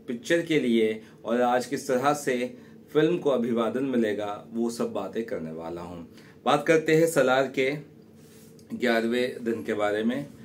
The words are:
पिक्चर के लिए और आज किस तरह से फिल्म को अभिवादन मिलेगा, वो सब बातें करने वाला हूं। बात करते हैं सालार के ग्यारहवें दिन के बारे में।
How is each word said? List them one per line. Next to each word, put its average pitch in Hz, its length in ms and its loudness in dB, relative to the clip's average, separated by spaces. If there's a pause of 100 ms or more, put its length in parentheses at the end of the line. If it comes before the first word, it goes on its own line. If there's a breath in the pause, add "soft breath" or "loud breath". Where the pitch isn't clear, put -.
पिक्चर 165 340 0
के 156 180 0
लिए 113 420 2 (220 loud breath)
और 117 160 0
आज 123 260 2
किस - 220 -6
तरह 135 260 2
से 127 400 -2 (380 loud breath)
फिल्म 160 260 4
को 147 120 0
अभिवादन 117 540 0
मिलेगा, 104 680 -2
वो 117 180 -2
सब 117 220 -4
बातें 98 320 -6
करने 80 280 -8
वाला 82 280 -10
हूं। 87 240 -12 (400 loud breath)
बात 143 220 2
करते 156 280 4
हैं 160 120 6
सालार 135 400 4
के 135 300 0 (960 loud breath)
ग्यारहवें 117 720 0
दिन 113 180 -2
के 110 120 -4
बारे 104 300 0
में। 135 220 -2 (180 loud breath)